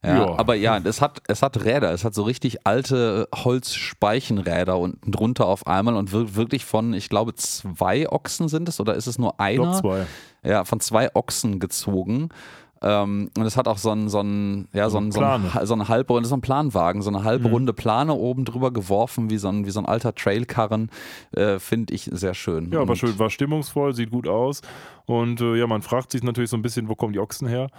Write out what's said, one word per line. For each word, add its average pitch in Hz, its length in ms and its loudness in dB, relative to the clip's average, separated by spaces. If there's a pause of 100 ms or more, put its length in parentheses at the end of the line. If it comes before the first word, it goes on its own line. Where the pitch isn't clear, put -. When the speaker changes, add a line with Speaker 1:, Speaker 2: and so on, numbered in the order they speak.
Speaker 1:
Ja, 87 140 4
Speaker 2:
Ja. 95 200 2
Speaker 1:
aber 110 180 4
ja, 107 280 2
es 104 180 -2
hat, - 280 0
es 107 120 2
hat 139 220 0
Räder, 113 300 2
es 92 100 -4
hat 110 100 -2
so 104 100 -2
richtig 120 440 -2
alte 117 680 2
Holzspeichenräder 101 1400 0
unten 90 340 -4
drunter 113 340 2
auf 95 220 0
einmal 104 280 2
und 98 160 -2
wird 107 240 0
wirklich 117 300 -2
von, 113 280 0
ich 104 160 -4
glaube, 110 260 0
zwei 95 760 -2
Ochsen - 380 -2
sind 156 220 -2
es, - 100 -8
oder 104 160 0
ist 113 120 -4
es 120 100 -6
nur 117 220 0
Speaker 2:
Ich 101 160 2
glaub, 165 120 4
Speaker 1:
einer? 175 80 0
Speaker 2:
zwei. 95 300 0 (380)
Speaker 1:
Ja, 92 220 2
von 117 140 0
zwei 110 360 2
Ochsen 101 440 0
gezogen. 98 680 -2 (520)
Ähm, 101 560 2
und 110 80 2
es 110 120 -2
hat 123 100 2
auch 110 100 0
so 104 120 0
ein, 107 200 0
so 104 100 0
ein, 101 540 -2
ja, 101 160 2
so 104 100 0
ein, 104 120 -2
so 107 80 0
ein - 40 4
Speaker 2:
Plane. 120 300 2
Speaker 1:
Ha-, - 120 0
so 107 80 0
ein 104 140 0
Halb-, 117 220 2
das 120 140 4
ist 117 60 -2
so 139 60 2
ein 127 60 0
Planwagen, 104 600 2
so 98 80 -2
eine 101 140 0
halbrunde 120 480 2
Speaker 2:
Mhm. 101 60 -2
Speaker 1:
Plane 127 360 2
oben 127 320 0
drüber 123 260 0
geworfen, 110 580 0
wie 110 80 0
so 101 100 -2
ein, 101 180 0
wie 98 60 -4
so 104 80 -2
ein 98 60 -4
alter 113 280 0
Trailkarren. 110 800 0 (400)
Äh, 98 280 2
find 113 300 -2
ich - 220 -6
sehr 90 240 -2
schön. 85 360 -4
Speaker 2:
Ja, 165 100 0
war 117 80 0
Speaker 1:
Und 117 80 2
Speaker 2:
schön, 113 200 0
war 110 120 2
stimmungsvoll, 143 680 -2
sieht 117 160 -4
gut 123 160 -4
aus. 120 340 0 (460)
Und, 117 320 0
äh, 117 160 2
ja, 117 120 2
man 107 160 0
fragt 127 280 -2
sich 123 120 -2
natürlich 120 260 0
so 123 80 -2
ein 110 60 -2
bisschen, 113 260 -4
wo 110 60 0
kommen 110 180 -2
die 101 60 -2
Ochsen 110 280 -4
her? 127 320 -2